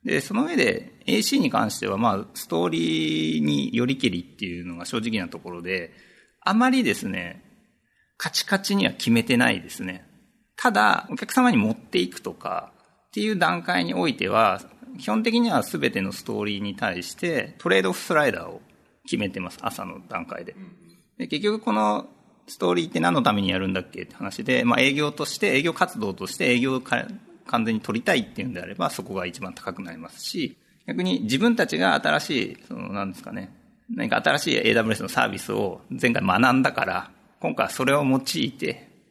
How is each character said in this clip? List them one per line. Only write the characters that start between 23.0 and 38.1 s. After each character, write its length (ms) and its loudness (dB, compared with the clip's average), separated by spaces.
の 80 4
た 100 4
め 80 2
に 80 2
や 80 0
る 100 0
ん 60 0
だ 80 -2
っ 80 -14
け 140 -12
っ 20 -10
て 80 -20
話 300 -10
で、 220 2
ま 100 6
あ、 40 2
営 140 4
業 180 0
と 140 -6
し 140 -8
て、 160 2
営 80 4
業 100 0
活 260 -2
動 140 -2
と 140 -8
し 100 -10
て 160 4
営 60 4
業 160 2
を 60 -2
か-、 260 -2
完 160 2
全 120 0
に 60 -2
取 180 -2
り 40 -8
た 120 4
い 60 4
っ 80 -4
て 120 -8
い 40 -4
う 20 -4
ん 60 -6
で 80 -8
あ 40 -10
れ 80 -12
ば、 160 0
そ 140 -8
こ 100 -10
が 140 -4
一 120 -10
番 140 -8
高 220 -10
く 80 -12
な 80 -12
り 80 -14
ま 100 -14
す 140 -18
し、 340 -4
逆 160 -2
に 180 0
自 160 0
分 180 4
た 120 2
ち 100 -2
が 160 4
新 260 2
し 100 -8
い、 40 -16
そ 60 -12
の、 180 -10
な 140 -4
ん 60 -6
で 60 -12
す 60 -20
か 80 -12
ね、 240 -12
何 220 -4
か 80 2
新 220 2
し 140 -2
い 20 2
エ 60 2
ー 120 4
ダ 80 4
ブ 80 0
リ 0 -
ュ 0 -
ー 40 2
エ 40 0
ス 60 -6
の 60 -6
サ 160 2
ー 40 0
ビ 80 -6
ス 160 -6
を 360 -2
前 220 2
回 120 2
学 300 6
ん 100 4
だ 80 4
か 140 -2
ら、 260 -4
今 140 -2
回 140 0
は 20 -4
そ 160 -2
れ 100 4
を 80 2
用 140 4